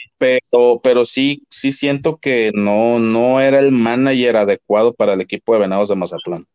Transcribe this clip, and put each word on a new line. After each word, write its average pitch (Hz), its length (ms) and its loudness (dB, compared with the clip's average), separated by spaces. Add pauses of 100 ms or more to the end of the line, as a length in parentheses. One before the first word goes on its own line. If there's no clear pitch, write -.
(180)
pero, 123 640 2
pero 123 240 2
sí, 139 420 -4
sí - 240 -4
siento 143 460 -4
que 117 360 -2
no, 107 440 0
no 117 420 0
era 135 200 4
el 139 120 2
manager 123 640 0
adecuado 104 580 0
para 104 200 0
el 95 80 -4
equipo 104 320 -4
de 110 60 2
Venados 98 280 -2
de 101 80 -2
Mazatlán. 87 580 -10